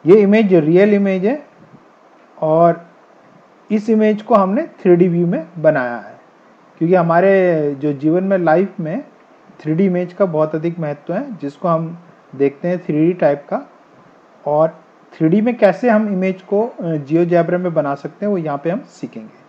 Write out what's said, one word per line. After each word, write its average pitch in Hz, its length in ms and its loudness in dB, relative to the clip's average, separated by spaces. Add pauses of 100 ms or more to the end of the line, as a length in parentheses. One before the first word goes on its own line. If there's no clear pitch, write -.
ये 175 100 8
image 208 380 4
real 175 400 4
image 196 320 -2
है 285 200 -4 (960)
और 170 440 2 (840)
इस 214 200 -2
image 214 320 2
को - 120 -2
हमने 202 280 2
थ्री 185 340 2
D 175 120 2
view 175 180 0
में 269 200 -4 (120)
बनाया 139 380 0
है, - 240 -14 (580)
क्योंकि 165 160 2
हमारे 175 800 2
जो 143 180 -4
जीवन 156 320 0
में, 190 140 0
life 175 420 0
में 175 240 -8 (560)
three 151 140 -4
D 190 120 2
image 180 260 -2
का 202 120 -2
बहुत 156 300 -2
अधिक 170 240 -6
महत्व 151 360 -8
है, 254 220 -8
जिसको 143 320 -8
हम 165 300 -4 (360)
देखते 139 340 -2
हैं 180 160 -4
three 156 220 0
D 180 60 2
type 151 380 -2
का। 254 120 -6 (840)
और 151 340 0 (320)
थ्री 160 160 -2
डी 196 120 4
में 233 160 -2
कैसे 208 340 2
हम 214 180 2
image 190 340 -4
को, 208 240 -2
अ, 254 160 -12
GeoGebra 170 760 0
में 180 160 -4
बना 147 200 -2
सकते 147 320 -10
हैं, 208 40 -2
वो 196 80 -2
यहाँ 151 260 -6
पे 165 60 -2
हम 214 100 -6
सीखेंगे। - 580 -16 (100)